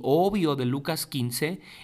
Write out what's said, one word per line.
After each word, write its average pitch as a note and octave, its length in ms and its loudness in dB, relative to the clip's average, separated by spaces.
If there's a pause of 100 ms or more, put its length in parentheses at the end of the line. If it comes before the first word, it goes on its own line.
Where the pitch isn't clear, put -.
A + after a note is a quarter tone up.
obvio E3+ 520 4
de B2+ 100 0
Lucas C#3+ 420 -2
quince C#3+ 540 -4 (220)